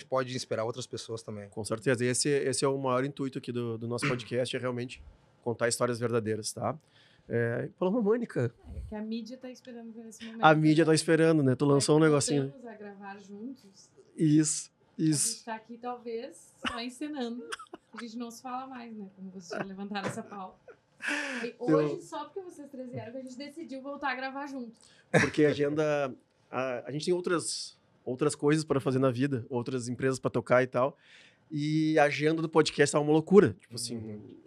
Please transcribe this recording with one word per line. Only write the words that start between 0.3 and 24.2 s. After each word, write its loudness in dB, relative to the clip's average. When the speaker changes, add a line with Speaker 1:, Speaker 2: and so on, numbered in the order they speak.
Speaker 2:
inspirar -4
outras -6
pessoas -10
também. -12
Speaker 1:
Com -8
certeza. 0
Esse, 0
esse 0
é 4
o 2
maior 0
intuito -6
aqui -10
do, -4
do -6
nosso -2
podcast, -2
é -2
realmente -6
contar 0
histórias 0
verdadeiras, 0
tá? -4
É, -2
Paloma 0
Mônica. 0
Speaker 3:
É, -8
que -10
a -6
mídia -8
tá -16
esperando -16
por -16
esse -16
momento, -6
Speaker 1:
A 10
mídia 6
Speaker 3:
né? 6
Speaker 1:
tá 6
esperando, 4
né? 6
Tu 0
lançou 6
um 8
Speaker 3:
Já 8
que 6
Speaker 1:
negocinho. 2
Speaker 3:
voltamos -18
a -16
gravar -16
juntos. -16
Speaker 1:
Isso, 4
Speaker 3:
A -2
gente 4
Speaker 1:
isso. -2
Speaker 3:
tá -8
aqui, -14
talvez, -10
só -6
encenando. -8
A -12
gente -12
não -10
se -18
fala -10
mais, -16
né? -12
Como -14
vocês -12
já -6
levantaram -8
essa -8
pauta. -14
E -6
Speaker 1:
Então 2
Speaker 3:
hoje, 0
só -10
porque -14
vocês -16
três -14
vieram, -12
que -12
a -12
gente -14
decidiu -12
voltar -6
a -4
gravar -8